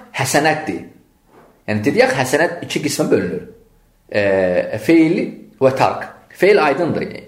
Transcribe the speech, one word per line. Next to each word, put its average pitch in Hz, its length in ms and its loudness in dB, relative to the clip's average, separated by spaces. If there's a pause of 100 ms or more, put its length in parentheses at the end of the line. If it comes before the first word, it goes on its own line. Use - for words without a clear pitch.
(160)
həsənətdir. 147 680 -2 (840)
Yəni 107 160 -2
dedik, 233 320 2
həsənət 143 480 0
iki - 200 -6
qismə 147 280 -2
bölünür. 92 320 -2 (680)
E, 95 720 0
feil 165 360 4 (400)
və 131 160 4
tərk. 98 320 0 (260)
Feil 196 280 4
aydındır. 151 460 -2 (200)